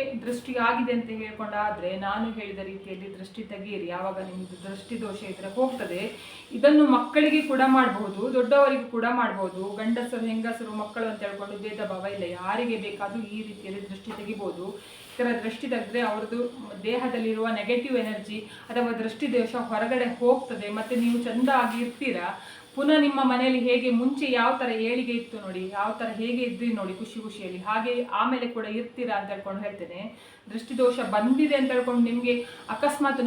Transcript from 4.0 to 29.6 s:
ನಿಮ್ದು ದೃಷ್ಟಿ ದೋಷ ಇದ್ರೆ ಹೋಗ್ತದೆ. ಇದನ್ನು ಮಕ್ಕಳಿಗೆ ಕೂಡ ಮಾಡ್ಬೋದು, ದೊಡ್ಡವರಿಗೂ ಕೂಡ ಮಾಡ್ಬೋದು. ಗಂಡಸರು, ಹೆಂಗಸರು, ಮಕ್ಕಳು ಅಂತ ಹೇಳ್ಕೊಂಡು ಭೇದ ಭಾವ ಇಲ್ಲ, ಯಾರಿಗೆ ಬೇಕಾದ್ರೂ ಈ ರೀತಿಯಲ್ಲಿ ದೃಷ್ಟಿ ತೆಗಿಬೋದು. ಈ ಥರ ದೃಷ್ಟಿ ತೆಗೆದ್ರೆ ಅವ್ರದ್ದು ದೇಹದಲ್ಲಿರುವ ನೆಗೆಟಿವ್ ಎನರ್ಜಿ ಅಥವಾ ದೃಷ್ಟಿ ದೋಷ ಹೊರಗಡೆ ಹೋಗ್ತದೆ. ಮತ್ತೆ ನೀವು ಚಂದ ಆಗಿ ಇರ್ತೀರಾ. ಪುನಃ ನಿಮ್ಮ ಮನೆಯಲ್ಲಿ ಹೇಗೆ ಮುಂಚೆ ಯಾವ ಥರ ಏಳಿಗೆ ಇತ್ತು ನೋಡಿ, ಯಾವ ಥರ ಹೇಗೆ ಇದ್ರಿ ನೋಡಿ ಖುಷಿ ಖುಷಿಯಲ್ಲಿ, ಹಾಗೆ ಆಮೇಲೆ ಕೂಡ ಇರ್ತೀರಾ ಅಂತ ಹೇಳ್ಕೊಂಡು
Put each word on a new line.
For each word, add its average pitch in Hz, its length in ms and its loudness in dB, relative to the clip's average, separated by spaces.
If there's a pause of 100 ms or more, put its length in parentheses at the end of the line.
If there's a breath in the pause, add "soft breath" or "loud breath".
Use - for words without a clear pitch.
ನಿಮ್ದು 185 260 -10 (100)
ದೃಷ್ಟಿ 196 380 -10
ದೋಷ 208 160 -6 (120)
ಇದ್ರೆ 196 240 -10
ಹೋಗ್ತದೆ. 226 460 0 (560 loud breath)
ಇದನ್ನು 294 260 10 (120)
ಮಕ್ಕಳಿಗೆ 302 460 6 (100)
ಕೂಡ 262 100 4 (160)
ಮಾಡ್ಬೋದು, 202 440 2 (140)
ದೊಡ್ಡವರಿಗೂ 262 500 6 (100)
ಕೂಡ 226 100 2 (160)
ಮಾಡ್ಬೋದು. 190 420 -2 (160)
ಗಂಡಸರು, 233 520 0
ಹೆಂಗಸರು, 226 500 -4
ಮಕ್ಕಳು 226 300 -4
ಅಂತ 208 160 -6
ಹೇಳ್ಕೊಂಡು 202 360 -8
ಭೇದ 208 160 -6 (140)
ಭಾವ 190 240 -4
ಇಲ್ಲ, 180 100 -4 (140)
ಯಾರಿಗೆ 220 440 0
ಬೇಕಾದ್ರೂ 202 360 -6 (160)
ಈ 220 120 -6
ರೀತಿಯಲ್ಲಿ 196 400 -10
ದೃಷ್ಟಿ 196 300 -12
ತೆಗಿಬೋದು. 196 480 -8 (460 loud breath)
ಈ - 80 -12
ಥರ 240 120 2 (140)
ದೃಷ್ಟಿ 226 260 -6
ತೆಗೆದ್ರೆ 226 280 -2 (100)
ಅವ್ರದ್ದು 220 300 -2 (480)
ದೇಹದಲ್ಲಿರುವ 226 580 0 (140)
ನೆಗೆಟಿವ್ 247 420 0
ಎನರ್ಜಿ 214 360 -6 (300 loud breath)
ಅಥವಾ 240 220 0 (100)
ದೃಷ್ಟಿ 226 260 -4 (100)
ದೋಷ 226 180 2 (180)
ಹೊರಗಡೆ 240 360 2 (120)
ಹೋಗ್ತದೆ. 240 480 2 (100)
ಮತ್ತೆ 240 160 -2 (100)
ನೀವು 233 120 4 (100)
ಚಂದ 247 220 4 (140)
ಆಗಿ 226 140 -2 (100)
ಇರ್ತೀರಾ. 233 420 -4 (460 loud breath)
ಪುನಃ 294 280 6
ನಿಮ್ಮ 277 160 2 (100)
ಮನೆಯಲ್ಲಿ 254 380 4
ಹೇಗೆ 247 220 4 (100)
ಮುಂಚೆ 277 260 0 (140)
ಯಾವ 240 100 4 (120)
ಥರ 240 100 0 (160)
ಏಳಿಗೆ 240 320 0
ಇತ್ತು 226 260 -8
ನೋಡಿ, 185 180 -6 (140)
ಯಾವ 208 120 0 (100)
ಥರ 226 100 -4 (100)
ಹೇಗೆ 240 300 0
ಇದ್ರಿ 233 180 -4 (120)
ನೋಡಿ 185 200 -4
ಖುಷಿ 220 240 -10
ಖುಷಿಯಲ್ಲಿ, 190 440 -10
ಹಾಗೆ 226 260 0 (260)
ಆಮೇಲೆ 240 360 0
ಕೂಡ 220 100 -4 (140)
ಇರ್ತೀರಾ 240 400 -4
ಅಂತ 196 140 -6
ಹೇಳ್ಕೊಂಡು 196 320 -6